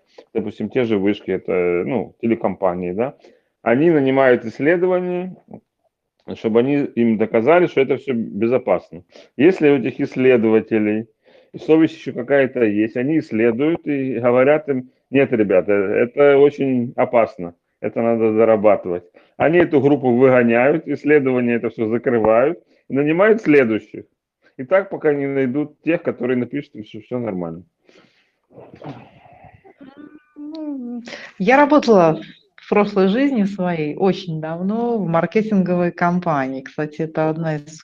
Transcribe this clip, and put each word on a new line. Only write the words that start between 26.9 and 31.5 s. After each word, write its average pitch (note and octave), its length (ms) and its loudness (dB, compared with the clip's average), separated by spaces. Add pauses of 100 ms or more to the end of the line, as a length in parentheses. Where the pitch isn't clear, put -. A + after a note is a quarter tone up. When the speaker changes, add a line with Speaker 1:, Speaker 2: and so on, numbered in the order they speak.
Speaker 1:
всё B2 180 -10
нормально. F2+ 440 -8 (2750)
Speaker 2:
Ну, D4 640 -12 (380)
я A3+ 180 2